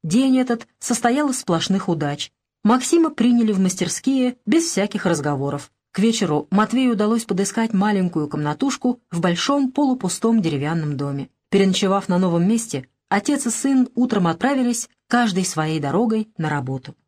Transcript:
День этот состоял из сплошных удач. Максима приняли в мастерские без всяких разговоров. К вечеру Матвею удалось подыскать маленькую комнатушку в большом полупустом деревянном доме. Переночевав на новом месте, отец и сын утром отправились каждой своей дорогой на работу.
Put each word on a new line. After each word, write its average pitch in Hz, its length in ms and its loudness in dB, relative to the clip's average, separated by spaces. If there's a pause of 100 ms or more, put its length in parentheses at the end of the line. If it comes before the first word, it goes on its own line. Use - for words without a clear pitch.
День 262 360 2
этот 247 280 -2 (120)
состоял 254 500 0
из 254 120 -4
сплошных 180 460 -2
удач. 147 440 -4 (320)
Максима 302 480 2
приняли 240 400 2
в 190 80 0
мастерские 247 760 0 (120)
без 330 160 2
всяких 202 420 -4
разговоров. 143 680 -2 (200)
К - 80 -6
вечеру 190 500 0
Матвею 226 440 2
удалось 214 320 0
подыскать 208 460 -2
маленькую 185 560 0
комнатушку 156 720 -2 (120)
в 170 80 -2
большом 262 520 0
полупустом 233 720 0
деревянном 151 560 -2
доме. 139 320 -6 (200)
Переночевав 196 600 2
на 180 80 2
новом 175 320 2
месте, 220 380 -2 (220)
отец 277 360 0
и 233 60 0
сын 262 420 2
утром 233 320 0
отправились 240 640 0 (180)
каждой 208 380 0
своей 160 340 -2
дорогой 214 560 0
на 156 140 -4
работу. 135 460 -6 (120)